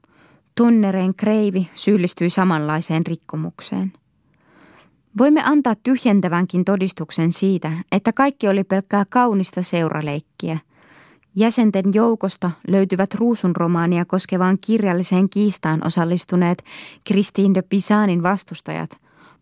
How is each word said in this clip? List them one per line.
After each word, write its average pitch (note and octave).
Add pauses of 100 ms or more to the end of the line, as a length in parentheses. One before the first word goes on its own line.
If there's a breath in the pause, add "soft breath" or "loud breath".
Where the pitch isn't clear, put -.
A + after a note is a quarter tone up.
(560 soft breath)
Tonnereen G3
kreivi, G#3
syyllistyi F3+
samanlaiseen D#3+
rikkomukseen. E3+ (1200 soft breath)
Voimme D4
antaa C#4
tyhjentävänkin F3+
todistuksen F3+
siitä, F3+ (200)
että G3+
kaikki C4+
oli G3
pelkkää G3
kaunista G3+
seuraleikkiä. D#3 (800 soft breath)
Jäsenten G#3
joukosta G#3+ (160)
löytyvät F#3+
Ruusun G#3+
romaania E3+
koskevaan F#3
kirjalliseen F#3
kiistaan F#3
osallistuneet F3 (440 loud breath)
Christine G3
de F#3
Pisanin F#3+
vastustajat, E3 (520 soft breath)